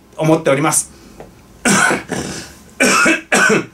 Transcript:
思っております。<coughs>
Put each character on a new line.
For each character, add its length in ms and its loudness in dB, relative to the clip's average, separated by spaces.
思 200 2
っ 40 -10
て 80 0
お 40 2
り 60 0
ま 100 0
す。 220 -4
<coughs> 80 0